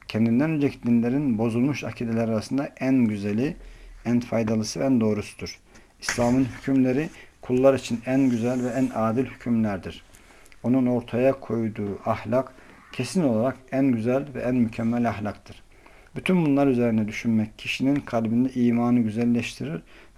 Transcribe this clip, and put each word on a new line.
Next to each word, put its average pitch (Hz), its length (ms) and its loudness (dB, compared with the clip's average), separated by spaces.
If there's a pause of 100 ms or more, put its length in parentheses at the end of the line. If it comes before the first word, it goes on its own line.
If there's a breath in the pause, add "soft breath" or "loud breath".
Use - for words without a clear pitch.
kendinden 117 420 2
önceki 143 340 -2
dinlerin 120 540 2
bozulmuş 120 460 0
akideler 113 440 -2
arasında 123 420 -2 (100)
en 131 260 4
güzeli, 107 500 -2 (500 soft breath)
en 120 140 2
faydalısı 113 600 -2
ve 139 60 0
en 131 160 4
doğrusudur. 104 580 -2 (420 soft breath)
İslam'ın 123 440 2
hükümleri 131 640 0 (400 loud breath)
kullar 131 240 6
için 120 320 -4
en 131 240 2
güzel 120 340 0
ve 123 40 -2
en 127 280 0
adil 113 300 0
hükümlerdir. 110 800 -4 (600 loud breath)
Onun 127 220 2
ortaya 123 540 0
koyduğu 110 640 -4
ahlak 110 480 -2 (380 loud breath)
kesin 143 320 -2
olarak 123 340 0 (140)
en 135 200 0
güzel 123 340 0 (100)
ve 117 60 -8
en 127 140 -2
mükemmel 117 540 0
ahlaktır. 101 540 -8 (520 soft breath)
Bütün 170 300 2
bunlar 143 220 4
üzerine 117 400 2
düşünmek 110 500 -2
kişinin 135 380 -2
kalbinde 120 580 0
imanı 120 460 2
güzelleştirir 120 800 -2 (360 loud breath)